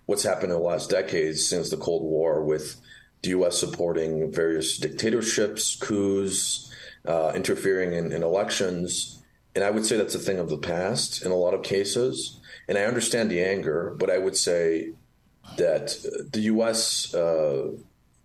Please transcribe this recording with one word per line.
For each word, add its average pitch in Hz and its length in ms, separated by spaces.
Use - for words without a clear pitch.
what's - 180
happened 95 280
in 87 60
the 85 80
last 85 240
decades 80 580
since 82 220
the 80 80
Cold 82 260
War, 78 400
with 76 320
the 92 60
U 92 180
S 85 100
supporting 80 720
various 80 460
dictatorships, 110 1000
coups, 98 960
uh, 80 260
interfering 92 600
in, 85 180
in 82 100
elections. 90 1000
And 95 80
I 101 80
would 107 160
say 117 100
that's 98 160
a 90 60
thing 95 180
of 85 120
the 76 100
past 87 680
in 92 60
a 92 40
lot 90 200
of 95 80
cases. 120 760
And 95 100
I 101 60
understand 113 480
the 87 120
anger, 90 540
but 92 140
I 92 80
would 95 180
say 85 540
that 78 400
the 107 100
U 110 200
S, - 540
uh, 80 560